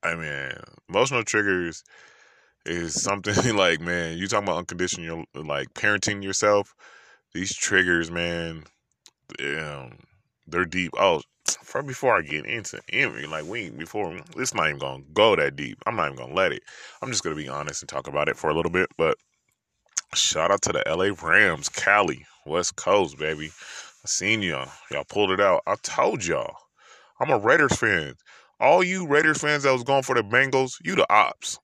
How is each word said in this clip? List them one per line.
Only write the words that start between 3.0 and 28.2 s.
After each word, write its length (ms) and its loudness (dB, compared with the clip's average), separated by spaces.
something 340 -2
<laughs> 220 2
like, 240 4
man, 380 -4
you 80 -4
talking 220 -2
about 100 0
unconditional, 760 -6
like, 420 -8
parenting 500 -2
yourself. 500 2
These 200 -4
triggers, 560 2
man, 540 -6
um, 580 -8
they're 160 0
deep. 340 -4
Oh, 240 4
from 220 -6
before 300 2
I 60 2
get 240 -6
into 340 -8
Emory, 340 -2
like, 200 -6
we, 240 -8
before, 480 -8
it's 180 -4
not 140 2
even 100 -4
gonna 240 -8
go 240 8
that 200 0
deep. 300 -10
I'm 100 -2
not 160 -2
even 60 -16
gonna 160 -12
let 180 4
it. 100 -10
I'm 100 -8
just 140 -4
gonna 120 -4
be 120 -10
honest 340 -8
and 60 -16
talk 180 -6
about 220 0
it 80 -2
for 140 0
a 40 2
little 160 0
bit, 280 0
but 180 2
shout 360 2
out 120 4
to 100 0
the 140 -2
L 160 0
A 100 2
Rams, 560 2
Cali, 580 2
West 300 -2
Coast, 420 2
baby. 280 -4
I 40 -10
seen 340 0
y'all. 260 -4
Y'all 140 -4
pulled 260 0
it 100 2
out. 260 4
I 160 0
told 440 0
y'all. 300 -4
I'm 100 -2
a 80 4
Raiders 380 4
fan. 380 0